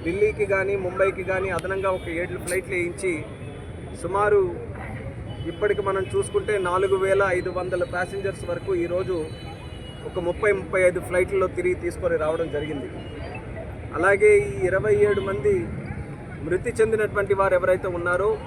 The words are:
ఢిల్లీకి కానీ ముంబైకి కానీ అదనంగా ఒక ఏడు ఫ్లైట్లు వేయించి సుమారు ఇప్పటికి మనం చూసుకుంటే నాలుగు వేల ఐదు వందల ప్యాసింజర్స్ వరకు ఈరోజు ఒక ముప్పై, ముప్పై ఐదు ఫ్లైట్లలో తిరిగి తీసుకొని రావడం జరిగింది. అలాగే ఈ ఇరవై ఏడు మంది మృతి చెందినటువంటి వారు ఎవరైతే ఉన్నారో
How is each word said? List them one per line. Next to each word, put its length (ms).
ఢిల్లీకి 500
కానీ 200
ముంబైకి 440
కానీ 200
అదనంగా 400
ఒక 100
ఏడు 260
ఫ్లైట్లు 320
వేయించి 340
సుమారు 400
ఇప్పటికి 380
మనం 140
చూసుకుంటే 420
నాలుగు 340
వేల 180
ఐదు 200
వందల 240
ప్యాసింజర్స్ 560
వరకు 200
ఈరోజు 340
ఒక 180
ముప్పై, 240
ముప్పై 280
ఐదు 200
ఫ్లైట్లలో 380
తిరిగి 280
తీసుకొని 400
రావడం 320
జరిగింది. 320
అలాగే 340
ఈ 20
ఇరవై 260
ఏడు 200
మంది 260
మృతి 320
చెందినటువంటి 600
వారు 180
ఎవరైతే 300
ఉన్నారో 320